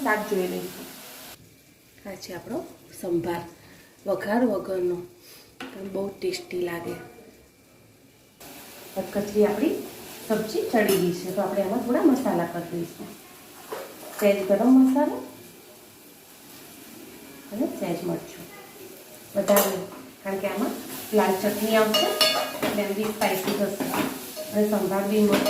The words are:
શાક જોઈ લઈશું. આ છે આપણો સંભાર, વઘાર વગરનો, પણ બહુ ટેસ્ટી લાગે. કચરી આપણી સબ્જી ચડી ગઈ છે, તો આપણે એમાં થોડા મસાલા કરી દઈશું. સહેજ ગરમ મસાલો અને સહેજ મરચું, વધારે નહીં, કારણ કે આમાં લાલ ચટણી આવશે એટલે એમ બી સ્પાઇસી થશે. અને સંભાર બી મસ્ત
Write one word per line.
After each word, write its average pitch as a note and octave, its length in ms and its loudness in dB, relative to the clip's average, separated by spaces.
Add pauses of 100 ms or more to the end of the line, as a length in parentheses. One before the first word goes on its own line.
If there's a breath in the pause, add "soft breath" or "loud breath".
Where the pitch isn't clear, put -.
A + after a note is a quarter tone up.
શાક G#3+ 180 2 (100)
જોઈ F#3 220 0
લઈશું. - 360 -8 (1160)
આ F#3+ 180 -12
છે F#3 120 -12
આપણો A3 240 -6 (400)
સંભાર, F3 440 0 (640 loud breath)
વઘાર G3 460 2
વગરનો, F3+ 460 0 (640 loud breath)
પણ G3 320 -12
બહુ G3 160 -2
ટેસ્ટી F3+ 580 -4
લાગે. E3+ 280 -6 (2250)
કચરી G#3 340 4
આપણી - 260 2 (540)
સબ્જી A3+ 440 0
ચડી G3 320 6
ગઈ F3 160 2
છે, F#3 160 -6
તો G3+ 60 0
આપણે G3 240 0
એમાં G#3+ 200 0
થોડા C#4+ 260 4
મસાલા F3 420 2
કરી E3 180 -6
દઈશું. E3+ 380 -8 (1120)
સહેજ G3+ 180 6 (100)
ગરમ G#3+ 320 6
મસાલો C#4 380 6 (2250)
અને A3+ 140 0 (140)
સહેજ F3 280 -2
મરચું, - 380 -6 (880)
વધારે G3 340 4
નહીં, F#3+ 180 -4 (360)
કારણ G3 180 -4
કે G3+ 120 0
આમાં G#3 200 -2 (400)
લાલ G3+ 280 4
ચટણી G#3+ 360 2
આવશે G#3+ 300 4 (580)
એટલે G#3 180 0
એમ G3 140 -2
બી G#3+ 180 0
સ્પાઇસી G3+ 440 0
થશે. G#3 260 -2 (680)
અને G#3+ 160 4
સંભાર G3 420 0
બી G#3+ 200 4
મસ્ત - 200 4